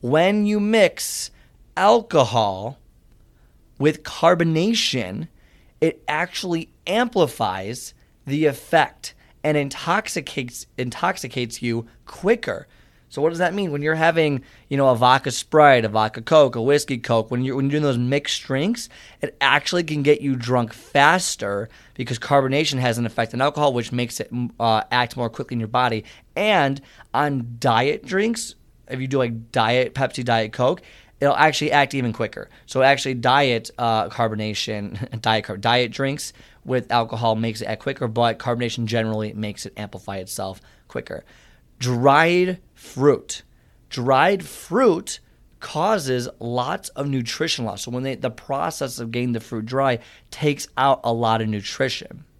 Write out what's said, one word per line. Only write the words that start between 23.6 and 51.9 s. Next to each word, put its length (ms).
which 200
makes 260
it, 100
uh, 320
act 260
more 140
quickly 240
in 60
your 80
body. 360
And 460
on 460
diet 440
drinks, 520
if 120
you 60
do, 120
like, 340
diet 420
Pepsi, 300
diet 280
Coke, 300
it'll 160
actually 340
act 240
even 180
quicker. 380
So 160
actually 320
diet, 640
uh, 300
carbonation, 1120
<laughs> 20
diet 220
car-, 120
diet 360
drinks 400
with 260
alcohol 460
makes 260
it 40
act 160
quicker, 260
but 320
carbonation 440
generally 480
makes 320
it 120
amplify 400
itself 440
quicker. 360
Dried 800
fruit. 560
Dried 540
fruit 760
causes 680
lots 520
of 180
nutrition 560
loss. 180
So 80
when 120
they, 120
the 160
process 680
of 120
getting 220
the 80
fruit 260
dry 320
takes 460
out 260
a 100
lot 280
of 80
nutrition. 760